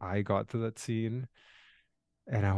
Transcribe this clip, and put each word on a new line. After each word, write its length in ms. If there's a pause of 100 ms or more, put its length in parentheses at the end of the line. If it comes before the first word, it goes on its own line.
I 220
got 280
to 80
that 200
scene, 500 (960)
and 180
I 140